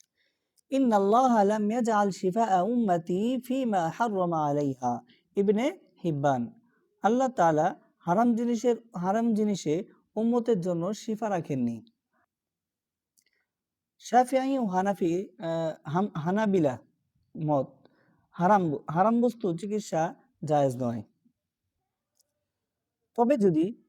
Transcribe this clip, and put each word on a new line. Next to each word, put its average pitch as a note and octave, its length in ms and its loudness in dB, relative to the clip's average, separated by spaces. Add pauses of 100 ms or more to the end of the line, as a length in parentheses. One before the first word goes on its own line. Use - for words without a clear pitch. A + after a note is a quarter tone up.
(720)
ইন্নাল্লাহা A#3 760 4
লাম G#3 260 0
ইয়াজআল G#3+ 400 0
শিফাআ F#3+ 520 0
উম্মতি G#3 800 0
ফিমা A3 480 -2
হাররামা F3 580 -2
আলাইহা", C3+ 540 -2 (360)
ইবনে G#3+ 420 0 (260)
হিব্বান। D3+ 480 0 (500)
আল্লাহ B3 260 2
তাআলা E3 520 0 (180)
হারাম A3+ 360 0
জিনিসের, A#3 420 0 (200)
হারাম G#3+ 380 0
জিনিসে G3+ 500 -2 (320)
উম্মতের A#3 440 0
জন্য F3 340 -4
শিফা A3 360 -6
রাখেননি। B2 540 -4 (2250)
শাফিঈ C4 600 2
ও A#3+ 60 -2
হানাফি, F#3 640 -2 (100)
আহ, E3 520 -6
হাম-, F3+ 280 -2
হানাবিলা F3+ 600 0 (680)
মত, C#3+ 220 0 (640)
হারাম, F3+ 440 2 (160)
হারাম G#3 300 2
বস্তু A#3 360 -2
চিকিৎসা G3 580 -4 (300)
জায়েজ C#3+ 320 2
নয়। A#2+ 260 -4 (2250)
তবে A#3+ 200 2
যদি G3+ 520 0